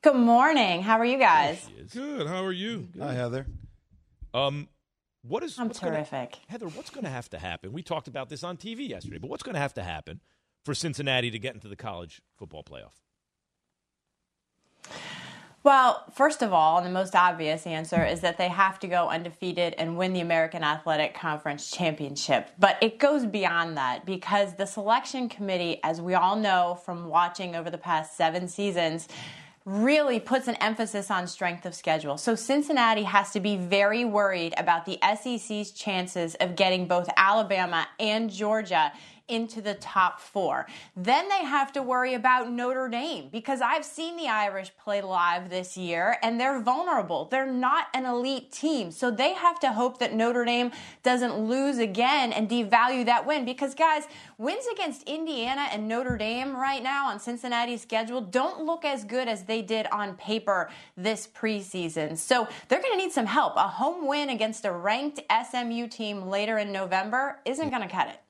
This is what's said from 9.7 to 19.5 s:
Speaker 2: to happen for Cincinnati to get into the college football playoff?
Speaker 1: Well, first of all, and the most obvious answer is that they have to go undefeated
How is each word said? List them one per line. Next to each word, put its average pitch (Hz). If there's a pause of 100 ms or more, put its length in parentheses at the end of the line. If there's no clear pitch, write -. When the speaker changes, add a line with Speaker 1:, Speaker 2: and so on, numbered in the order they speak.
Speaker 2:
to 101
happen 80 (460)
for 147
Cincinnati 131
to 110
get 120
into 107
the 98
college 87 (160)
football 76
playoff? 60 (2750)
Speaker 1:
Well, 262
first 302
of 208
all, 160
and 175
the 180
most 185
obvious 165
answer 160
is 160
that 170
they 180
have 190
to 196
go 175
undefeated 170